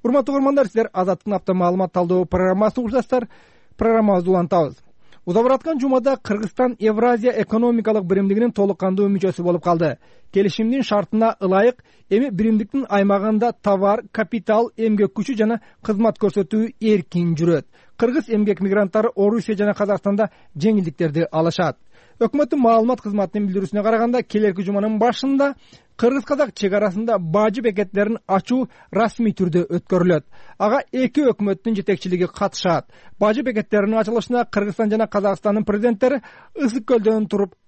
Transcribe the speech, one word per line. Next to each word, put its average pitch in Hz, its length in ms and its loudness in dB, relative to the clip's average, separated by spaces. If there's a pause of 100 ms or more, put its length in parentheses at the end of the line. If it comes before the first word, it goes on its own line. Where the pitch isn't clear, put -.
Урматтуу 277 320 0
угармандар, 277 320 2
сиздер 226 260 -2
Азаттыктын 185 400 -2
апта 190 220 -2
маалымат 180 380 0
талдоо 180 340 0
программасын 185 560 0
угушасыздар. 240 460 -2 (480)
Программабызды 214 540 2
улантабыз. 180 460 0 (500)
Уза 185 160 2
бараткан 262 380 0
жумада 262 360 2
Кыргызстан 220 640 -4
Евразия 220 540 2 (100)
экономикалык 220 640 0
биримдигинин 196 480 0
толук 202 260 0
кандуу 190 300 0
мүчөсү 185 340 -2
болуп 175 220 0
калды. 170 340 0 (320)
Келишимдин 220 540 0
шартына 214 560 0
ылайык, 196 420 2 (260)
эми 247 220 0
биримдиктин 220 580 -2
аймагында 202 720 2
товар, 202 520 0
капитал, 220 640 -2
эмгек 214 420 2
күчү 254 160 -4
жана 220 260 -2 (220)
кызмат 214 400 0
көрсөтүү 214 580 -2
эркин 175 540 0
жүрөт. 160 300 0 (320)
Кыргыз 247 320 -2
эмгек 208 320 0
мигранттары 202 560 0
Орусия 208 400 0
жана 208 180 0
Казакстанда 202 560 0 (240)
жеңилдиктерди 165 800 0
алышат. 160 440 0 (440)
Өкмөттүн 285 400 0
маалымат 226 420 4
кызматынын 202 460 -2
билдирүүсүнө 196 340 -4
караганда, 233 400 0
келерки 208 400 -2
жуманын 202 380 -2
башында 269 560 0 (420)
кыргыз-казак 269 560 0
чек 196 180 -2
арасында 208 460 0
бажы 208 440 0
бекеттерин 208 640 -2
ачуу 202 420 0 (220)
расмий 220 440 0
түрдө 175 320 0
өткөрүлөт. 175 580 0 (340)
Ага 214 240 0 (100)
эки 262 300 0
өкмөттүн 208 520 -2
жетекчилиги 180 520 -2
катышат. 175 600 -2 (320)
Бажы 214 240 2
бекеттеринин 214 560 0
ачылышына 226 460 -2
Кыргызстан 208 460 -2
жана 220 160 0
Казакстандын 202 580 -2
президенттери 233 580 0 (320)
Ысык 247 320 -4
көлдөн 220 420 2
туруп 196 260 -2 (140)